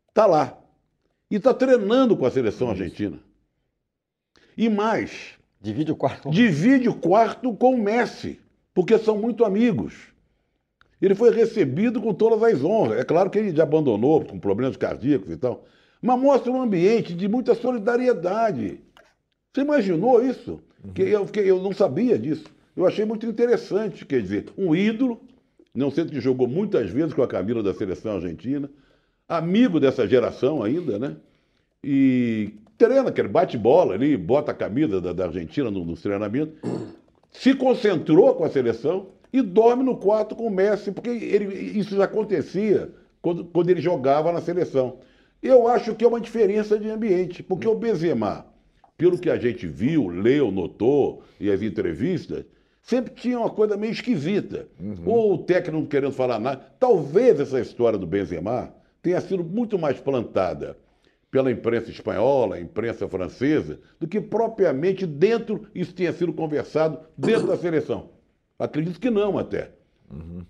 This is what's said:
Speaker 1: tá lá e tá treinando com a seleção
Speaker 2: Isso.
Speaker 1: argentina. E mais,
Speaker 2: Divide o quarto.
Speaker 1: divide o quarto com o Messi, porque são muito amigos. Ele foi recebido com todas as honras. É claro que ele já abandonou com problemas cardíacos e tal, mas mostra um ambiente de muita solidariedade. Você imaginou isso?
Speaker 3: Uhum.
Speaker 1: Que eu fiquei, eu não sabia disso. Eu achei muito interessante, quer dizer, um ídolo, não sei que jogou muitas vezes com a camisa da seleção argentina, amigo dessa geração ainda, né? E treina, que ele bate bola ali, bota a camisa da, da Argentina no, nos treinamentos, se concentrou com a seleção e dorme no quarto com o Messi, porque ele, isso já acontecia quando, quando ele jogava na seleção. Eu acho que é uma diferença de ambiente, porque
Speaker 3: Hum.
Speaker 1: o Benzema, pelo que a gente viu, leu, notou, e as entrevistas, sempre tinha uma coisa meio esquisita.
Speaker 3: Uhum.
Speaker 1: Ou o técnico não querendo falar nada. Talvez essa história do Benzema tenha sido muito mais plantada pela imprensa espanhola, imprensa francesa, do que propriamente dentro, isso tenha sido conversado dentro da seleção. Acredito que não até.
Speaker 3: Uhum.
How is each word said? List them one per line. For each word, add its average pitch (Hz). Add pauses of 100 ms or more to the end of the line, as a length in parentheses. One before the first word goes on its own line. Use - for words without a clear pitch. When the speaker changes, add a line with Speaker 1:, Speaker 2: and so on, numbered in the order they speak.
(120)
Speaker 1:
tá 220
lá 151 (720)
e 202
tá 233
treinando 240
com 131
a 120
seleção 113
Speaker 2:
Isso. 95
Speaker 1:
argentina. 92 (1400)
E 226
mais, 202 (280)
Speaker 2:
Divide 113
o -
quarto. -
Speaker 1:
divide 233
o -
quarto 214
com 254
o -
Messi, 208 (340)
porque 190
são 220
muito 226
amigos. 196 (880)
Ele 196
foi 233
recebido 220
com 208
todas 214
as 208
honras. 151
É 127
claro 170
que 196
ele 202
já 160
abandonou 143
com 95
problemas 107
cardíacos 95
e 82
tal, 117 (380)
mas 247
mostra 262
um 262
ambiente 190
de 185
muita 240
solidariedade. 220 (720)
Você -
imaginou 233
isso? 233 (240)
Speaker 3:
Uhum. 98
Speaker 1:
Que 180
eu 190
fiquei, -
eu 185
não 190
sabia 185
disso. 151 (320)
Eu 175
achei 196
muito 226
interessante, 220
quer 127
dizer, 98 (100)
um 175
ídolo, 220 (520)
não 135
sei 156
que 139
jogou 127
muitas 151
vezes 139
com 143
a 117
camisa 107
da 92
seleção 95
argentina, 104 (600)
amigo 170
dessa 131
geração 123
ainda, 120
né? 151 (680)
E 127 (240)
treina, 214
que 127
ele 101
bate 143
bola 120
ali, 131
bota 120
a -
camisa 104
da, 87
da 90
Argentina 90
no, 92
nos 82
treinamentos, 104 (760)
se -
concentrou 233
com 170
a 139
seleção 135 (240)
e 262
dorme 233
no 247
quarto 214
com 226
o 214
Messi, 202
porque 202
ele, 208 (340)
isso 196
já 196
acontecia 190 (300)
quando, 170
quando 175
ele 175
jogava 156
na 160
seleção. 165 (460)
Eu 240
acho 220
que 233
é -
uma 233
diferença 214
de 214
ambiente, 185
porque 190
Speaker 3:
Hum. 226
Speaker 1:
o -
Benzema, 160 (520)
pelo 175
que 156
a 139
gente 110
viu, 110
leu, 113
notou, 101 (160)
e 101
as 95
entrevistas, 90 (360)
sempre 233
tinha 247
uma 220
coisa 208
meio 214
esquisita. 180 (100)
Speaker 3:
Uhum. 156 (100)
Speaker 1:
Ou 220
o 156
técnico 170
não 143
querendo 139
falar 123
nada. 131 (160)
Talvez 190
essa 131
história 104
do 92
Benzema 92 (280)
tenha 170
sido 185
muito 214
mais 147
plantada 87 (520)
pela 131
imprensa 107
espanhola, 104
imprensa 104
francesa, 90 (200)
do 165
que 208
propriamente 190
dentro, 196
isso 180
tenha 170
sido 175
conversado 156 (180)
dentro 185
da 180
seleção. 147 (460)
Acredito 156
que 247
não 202
até. - (380)
Speaker 3:
Uhum. 85